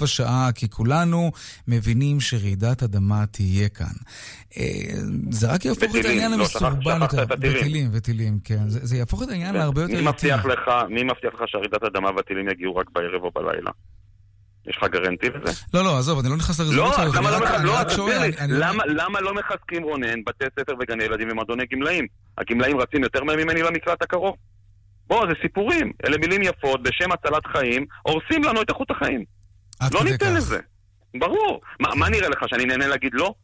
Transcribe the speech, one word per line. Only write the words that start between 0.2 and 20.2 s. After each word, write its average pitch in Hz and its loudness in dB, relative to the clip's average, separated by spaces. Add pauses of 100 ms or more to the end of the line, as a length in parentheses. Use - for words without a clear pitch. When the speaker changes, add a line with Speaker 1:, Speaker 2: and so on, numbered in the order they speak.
Speaker 1:
כי 110 -4
כולנו 170 2 (360)
מבינים 120 4
שרעידת 110 0
אדמה 104 2
תהיה 101 2
כאן. - -6 (720)
אה, - -4 (680)
זה 113 2
רק 185 0
יהפוך - 0
את 220 2
Speaker 2:
וטילים, 156 2
Speaker 1:
העניין 226 2
Speaker 2:
לא, 104 4
שכחת, - -2
Speaker 1:
למסורבל 139 2
Speaker 2:
שכחת 143 2
Speaker 1:
יותר. 131 2
Speaker 2:
את 117 0
הטילים. 135 2
Speaker 1:
וטילים, 147 0
וטילים, 110 0
כן. 107 0
זה, 110 -2
זה 123 0
יהפוך 170 -2
את 262 -4
העניין 190 -4
Speaker 2:
ו-, - 0
Speaker 1:
להרבה 151 0
יותר 180 -2
Speaker 2:
מי 175 0
Speaker 1:
איטי. 151 2
Speaker 2:
מבטיח 139 2
לך, 127 0 (200)
מי 117 0
מבטיח 123 -2
לך - -8
שרעידת 104 -2
אדמה 98 0
והטילים 98 -2
יגיעו 90 -4
רק 90 -2
בערב 87 -2
או 87 -4
בלילה? 85 -4 (960)
יש 92 -8
לך - -4
גרנטי 90 0
לזה? - -6 (120)
Speaker 1:
לא, 180 2
לא, 170 2
עזוב, 135 0
אני 127 0
לא 143 0
נכנס 160 0
לרזולוציה 170 2
Speaker 2:
לא, 156 2
Speaker 1:
הזאת, 131 2
Speaker 2:
למה - 2
Speaker 1:
אני - 2
Speaker 2:
לא 226 2
Speaker 1:
רק, - 2
Speaker 2:
מח-, - 2
Speaker 1:
אני 151 2
Speaker 2:
לא, 226 2
Speaker 1:
רק 240 0
שואל, 196 0
Speaker 2:
תסביר 185 0
לי, 151 -4
Speaker 1:
אני, 143 -2
אני 135 2
Speaker 2:
למה, 196 0
למה 196 -2
לא 196 -2
מחזקים, 196 -6
רונן, 123 -2